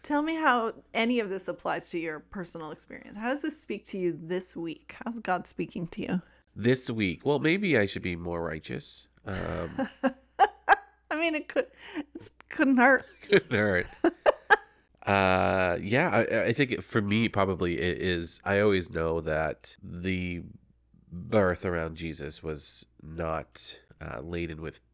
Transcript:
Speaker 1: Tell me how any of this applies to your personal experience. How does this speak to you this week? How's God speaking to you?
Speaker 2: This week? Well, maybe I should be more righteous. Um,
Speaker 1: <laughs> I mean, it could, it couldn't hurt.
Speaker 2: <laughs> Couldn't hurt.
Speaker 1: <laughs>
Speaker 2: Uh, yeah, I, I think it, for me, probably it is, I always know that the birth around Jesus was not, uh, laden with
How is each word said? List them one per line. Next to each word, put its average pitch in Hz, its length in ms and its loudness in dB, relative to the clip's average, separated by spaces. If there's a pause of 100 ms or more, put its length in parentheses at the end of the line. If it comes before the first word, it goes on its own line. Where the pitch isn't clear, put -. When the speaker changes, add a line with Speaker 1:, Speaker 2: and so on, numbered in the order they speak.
Speaker 1:
Tell 294 200 0
me 320 120 -2
how 247 380 2 (220)
any 233 260 2
of 202 80 -2
this 185 180 -6
applies 170 440 -4
to 180 80 -4
your 160 220 -6
personal 165 500 -12
experience. - 480 -16
How 226 100 -6
does 285 140 -2
this 302 180 -4
speak - 260 -8
to 202 120 -6
you 175 200 0
this 180 380 -4
week? - 480 -10
How's 233 160 -6
God 180 260 -2
speaking 170 420 -6
to - 140 -10
you? 185 200 -2 (340)
Speaker 2:
This 120 340 2
week? 104 360 -2
Well, 143 120 2
maybe 165 380 2
I 104 80 6
should 95 180 -4
be 90 140 -2
more 85 260 -4
righteous. - 680 -8 (180)
Um, 85 600 -4 (160)
Speaker 1:
<laughs> 262 120 2 (960)
I 311 60 0
mean, 320 180 0
it 311 140 -4
could, - 180 0 (480)
it - 160 -12 (180)
couldn't 269 300 4
hurt. 254 260 6 (120)
Speaker 2:
<laughs> - 120 -20
Couldn't - 240 4
hurt. 101 340 4 (160)
Speaker 1:
<laughs> 339 120 4 (920)
Speaker 2:
Uh, 92 760 4
yeah, 123 300 2
I, 110 380 2
I 120 40 2
think 131 200 2
it, 95 120 -4
for - 160 0
me, 104 280 2
probably 92 520 0
it 85 220 0
is, 85 420 -2
I 101 160 4
always 98 300 4
know 82 320 0
that 78 600 -4
the 87 600 -4 (680)
birth 90 540 2
around 82 320 -2
Jesus 78 460 -8
was 78 420 -8 (180)
not, 80 760 -8 (220)
uh, 71 200 -10
laden 82 400 -6
with 78 180 -10 (140)